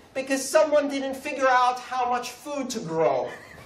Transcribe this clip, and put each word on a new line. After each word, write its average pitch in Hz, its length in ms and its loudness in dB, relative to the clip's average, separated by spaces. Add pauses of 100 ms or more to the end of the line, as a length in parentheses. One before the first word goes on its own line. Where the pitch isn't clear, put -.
(140)
because 269 340 -2
someone 294 420 4
didn't 269 260 -4
figure 277 320 -2
out 247 320 4
how 254 300 -4
much 240 220 -2
food 277 400 -8
to 220 80 -6
grow. 160 500 0 (360)